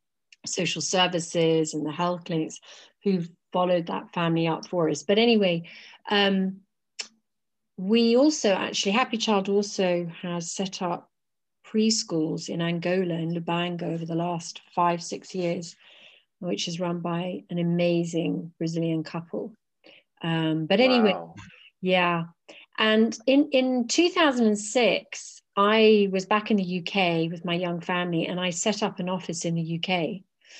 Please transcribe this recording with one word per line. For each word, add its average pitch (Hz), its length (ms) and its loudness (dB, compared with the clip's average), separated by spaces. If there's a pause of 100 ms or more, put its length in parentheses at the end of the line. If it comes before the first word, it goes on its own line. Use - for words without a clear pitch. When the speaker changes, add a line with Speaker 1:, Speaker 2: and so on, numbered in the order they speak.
(460)
Speaker 1:
social 160 360 -4
services 165 920 0
and 151 100 -4
the 151 80 -4
health 175 320 -4
clinics 160 360 -4 (440)
who 185 180 0 (300)
followed 180 340 2
that - 260 -8
family 165 340 2
up 160 200 -2
for 170 220 0
us. 151 140 -2
But 202 160 2
anyway, 202 500 2 (420)
um, 190 480 2 (1160)
we 226 400 4
also 269 360 4
actually, 196 400 -2
Happy 254 240 0
Child 202 320 0
also 190 580 0 (140)
has 175 320 -6
set 190 300 -6
up 175 260 -6 (580)
preschools 170 800 0
in 170 120 -4
Angola, 175 540 0
in 165 180 -4
Lubango, 170 640 -4
over 165 100 -6
the 165 100 -6
last 170 460 -4 (140)
five, 175 280 2
six - 320 -10
years, 175 400 -4 (640)
which 180 300 -6
is 170 120 -6
run 175 200 -4
by 175 500 -6
an 175 80 -4
amazing 170 1000 0
Brazilian 165 440 -2
couple. - 520 -10 (680)
Um, 160 440 0
but 196 140 4
anyway, 240 340 4
Speaker 2:
Wow. 170 200 -10 (460)
Speaker 1:
yeah. 175 440 2 (540)
And 220 380 4 (100)
in, 285 240 4
in 254 380 0
two 349 220 4
thousand 277 360 4
and 208 120 4
six, - 840 -2 (140)
I 214 540 6
was 185 160 -2
back 214 240 0
in 220 60 6
the 190 80 0
U 180 180 -4
K 170 460 0
with 170 160 -8
my 170 100 -2
young 175 260 -4
family, 175 460 -2
and 175 140 -4
I 180 100 -2
set 202 320 -2
up 196 160 -4
an 180 100 -6
office 180 360 -6
in 170 100 -2
the 165 80 -2
U 165 180 -4
K, 180 420 -2 (380)